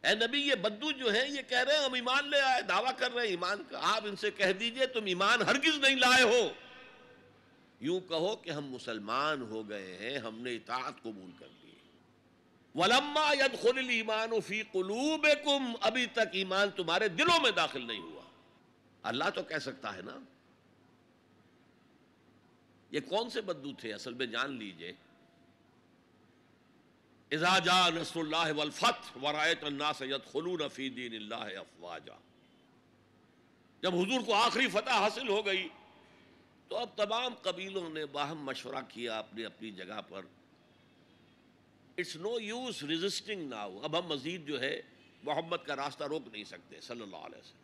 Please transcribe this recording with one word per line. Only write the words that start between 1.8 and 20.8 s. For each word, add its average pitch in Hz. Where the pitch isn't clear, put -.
हम 254
ईमान 254
ले 285
आए, 262
दावा 202
कर 254
रहे 240
हैं 190
ईमान 180
का, 135
आप 208
इनसे 202
कह 190
दीजिए 233
तुम 226
ईमान 196
हरगिज 277
नहीं 269
लाए 254
हो, 220
यूं 170
कहो 175
कि 170
हम 147
मुसलमान 123
हो 110
गए 101
हैं, 117
हमने 117
इताअत 127
कबूल 95
कर -
ली। -
"वलम्मा 294
यदखुलिल 262
ईमानु 226
फी 208
कुलूबिकुम", 277
अभी 240
तक 226
ईमान 190
तुम्हारे 185
दिलों 311
में 247
दाखिल 143
नहीं 110
हुआ। 80
अल्लाह 135
तो 190
कह 156
सकता 120
है 92
ना। 107